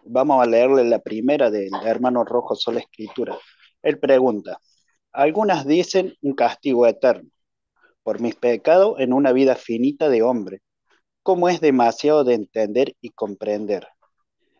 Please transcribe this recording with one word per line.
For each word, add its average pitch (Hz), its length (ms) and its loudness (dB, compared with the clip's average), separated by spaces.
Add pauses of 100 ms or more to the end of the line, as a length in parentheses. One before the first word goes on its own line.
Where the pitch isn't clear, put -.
Vamos 131 400 2
a 120 60 2
leerle 123 340 4
la 117 160 2
primera 123 520 -2
del 101 180 -4 (160)
hermano 117 400 -2
Rojo 117 300 -4
Sobre 117 200 -6
la 110 60 -4
Escritura. - 560 -10 (460)
Él 143 160 -2
pregunta, 127 600 0 (540)
"Algunas 160 520 0
dicen 180 560 -2
un 139 120 -4
castigo 120 540 0
eterno 113 420 0 (760)
por 107 160 -6
mis 117 160 -4
pecados 160 640 2
en 127 140 0
una 135 180 2
vida 131 240 4
finita 139 540 -2
de 117 140 2
hombre. 104 380 -4 (600)
¿Cómo 175 260 0
es 170 120 -2
demasiado 147 600 2
de 123 100 2
entender 110 640 -2
y 113 120 -18
comprender? 104 760 -8 (720)